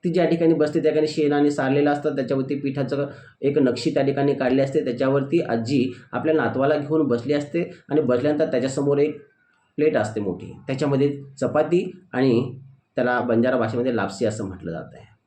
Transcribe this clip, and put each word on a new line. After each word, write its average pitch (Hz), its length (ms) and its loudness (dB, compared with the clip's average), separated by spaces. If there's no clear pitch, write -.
ती 175 80 0
ज्या 175 120 2
ठिकाणी 165 300 2
बसते 151 260 0
त्या 151 100 2
ठिकाणी 151 180 2
शेणाने 147 420 2
सारलेलं 143 420 2
असतं, 143 240 -2
त्याच्यावरती 135 380 -2
पिठाचं 139 520 -4
एक 143 180 2
नक्षी 131 320 2
त्या 147 120 0
ठिकाणी 139 320 2
काढली 135 260 2
असते, 135 240 0
त्याच्यावरती 135 580 0
आजी 120 500 0
आपल्या 151 220 0
नातवाला 135 420 2
घेऊन 147 320 0
बसली 120 240 0
असते 147 580 -4
आणि 147 100 4
बसल्यानंतर 143 500 2
त्याच्यासमोर 139 480 0
एक 147 260 0
प्लेट 151 200 2
असते 110 240 -2
मोठी, 90 360 -8
त्याच्यामध्ये 139 560 0
चपाती 156 600 0
आणि 127 460 0
त्याला 123 240 0
बंजारा 120 360 2
भाषेमध्ये 120 400 -2
लापसी 98 280 -2
असं 107 220 -2
म्हटलं 90 240 -12
जात 82 220 -10
आहे. - 180 -20